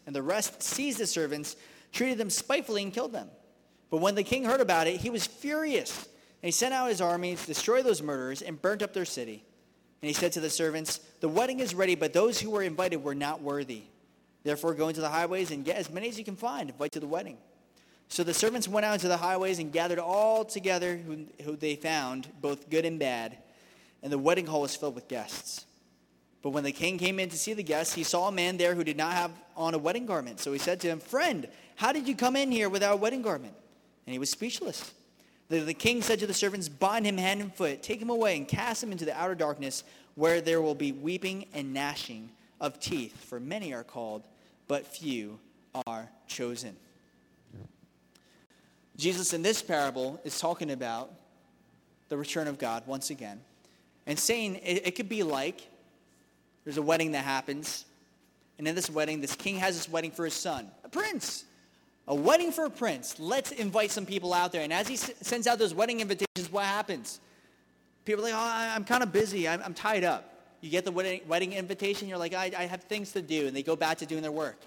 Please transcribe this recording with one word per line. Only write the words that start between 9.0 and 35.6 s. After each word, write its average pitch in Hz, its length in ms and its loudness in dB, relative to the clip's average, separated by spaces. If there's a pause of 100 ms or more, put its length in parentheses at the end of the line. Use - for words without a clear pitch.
city. 113 400 -8 (580)
And 151 60 -4
he 147 60 2
said 170 180 2
to 170 80 -2
the 156 100 0
servants, 156 480 0 (220)
'The 165 80 4
wedding 254 320 2
is 196 160 -2
ready, 185 180 4
but 156 180 2
those 214 280 6
who 214 100 -4
were 208 120 2
invited 170 420 0
were 143 100 -2
not 143 260 -2
worthy. 143 440 -4 (580)
Therefore, 147 320 2
go 156 140 2
into 160 120 -2
the 156 100 0
highways 170 420 0
and 139 120 -6
get 165 120 0
as 180 140 -4
many 190 180 -4
as 214 100 -8
you 220 60 -8
can 202 100 -8
find, 226 360 -4
invite 143 220 -4
to 156 80 -6
the 147 60 -6
wedding.' 151 320 -4 (680)
So - 160 0
the 165 100 0
servants 226 320 2
went 208 180 2
out 214 100 4
into 180 140 2
the 175 100 4
highways 185 420 2
and 156 120 -4
gathered 170 280 2
all 214 440 4
together 180 520 0
who, 156 320 -8 (160)
who 151 100 -4
they 151 220 0
found, 143 640 -2
both 143 280 -2
good 160 160 4
and 165 140 -2
bad. 123 400 -2 (640)
And 139 100 -4
the 143 60 2
wedding 170 280 4
hall 156 160 2
was 139 120 -2
filled 139 220 -4
with 120 100 -14
guests. - 600 -8 (760)
But 143 80 -2
when 143 140 0
the 139 80 0
king 170 260 0
came 185 200 2
in 185 120 0
to 165 80 -8
see 214 160 0
the 208 80 -4
guests, 156 320 0
he 165 100 -2
saw 180 240 2
a 202 40 0
man 180 260 0
there 175 160 6
who 175 100 2
did 147 140 -2
not 160 160 2
have 175 180 2 (240)
on 165 160 0
a 160 60 2
wedding 180 260 0
garment. 139 360 -4
So 139 120 -2
he 139 60 0
said 175 220 0
to 170 80 0
him, 160 120 -2
'Friend, 247 480 0 (280)
how 233 160 2
did 285 140 0
you 269 80 2
come 247 220 2
in 277 160 2
here 220 160 4
without 202 240 4
a 208 40 4
wedding 233 260 2
garment?' 135 320 -2 (520)
And 127 60 -8
he 127 60 -4
was 139 100 -2
speechless. - 640 -6 (560)
The, 160 120 2